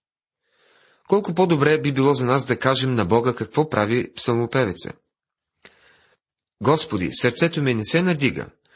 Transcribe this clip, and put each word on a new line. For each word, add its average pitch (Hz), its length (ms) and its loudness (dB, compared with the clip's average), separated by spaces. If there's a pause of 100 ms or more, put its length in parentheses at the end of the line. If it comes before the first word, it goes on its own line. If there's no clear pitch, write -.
(1080)
Колко 196 260 0
по-добре 156 460 2
би 139 120 -2
било 135 200 4
за 127 120 -2
нас 127 200 0
да 120 140 -2
кажем 131 360 0
на 110 100 2
Бога 117 300 2
какво 147 360 -2
прави 110 440 0
псалмопевеца. 117 800 -2 (1700)
„Господи, 107 500 0
сърцето 160 500 0
ми 131 120 0
не 110 100 -4
се 165 180 2
надига. 147 480 -2 (260)